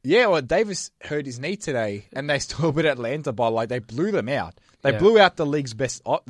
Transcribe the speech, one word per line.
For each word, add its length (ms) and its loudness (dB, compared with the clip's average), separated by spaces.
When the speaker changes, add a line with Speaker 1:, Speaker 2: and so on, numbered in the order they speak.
Speaker 1:
Yeah, 240 4
well, 140 2
Davis 500 -2
hurt 240 -6
his 140 -12
knee 160 -6
today, 560 -4
and 180 -6
they 100 0
<laughs> 0 -
still 340 -2
beat 120 0
Atlanta 460 -2
by, 160 0
like, 220 0
they 100 -4
blew 320 -4
them 160 -2
out. 280 -4
They 100 2
Speaker 2:
Yeah. 80 -4
Speaker 1:
blew 200 6
out 180 6
the 80 -2
league's 280 -2
best 320 -4
o-, 140 -2